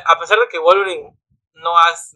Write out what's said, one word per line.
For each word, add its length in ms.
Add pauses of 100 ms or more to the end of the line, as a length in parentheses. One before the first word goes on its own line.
a 140
pesar 200
de 80
que 120
Wolverine 580 (360)
no 200 (180)
es, 240